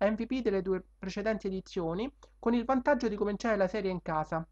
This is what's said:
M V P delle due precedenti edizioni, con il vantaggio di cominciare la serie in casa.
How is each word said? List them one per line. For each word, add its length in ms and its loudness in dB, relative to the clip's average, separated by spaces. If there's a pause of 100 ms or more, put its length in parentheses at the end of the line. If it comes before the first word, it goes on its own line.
M 140 4
V 100 -2
P 160 -2
delle 200 2
due 200 0 (160)
precedenti 500 -4
edizioni, 600 -4 (300)
con 140 2
il 100 2
vantaggio 460 2
di 80 -2
cominciare 400 0
la 100 4
serie 240 -2
in 100 -4
casa. 500 -4